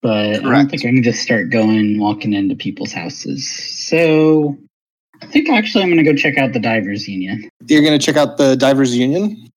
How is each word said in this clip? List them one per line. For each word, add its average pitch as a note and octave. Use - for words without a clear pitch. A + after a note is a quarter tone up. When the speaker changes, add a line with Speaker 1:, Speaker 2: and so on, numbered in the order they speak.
Speaker 1:
but A2+
I G#2+
don't G#2+
Speaker 2:
Correct. C#3
Speaker 1:
think A#2
I A#2
can B2+
just A#2
start A2
going, G#2+
walking G#2
into G2
people's -
houses. C#3
So D#3
I -
think D4
actually G#3+
I'm F3+
gonna E3
go D3+
check C#3+
out C3+
the A#2+
Divers G#2
Union. G2
Speaker 2:
You're D3+
gonna D3+
check C#3+
out C#3+
the C3+
Divers C3+
Union? E3+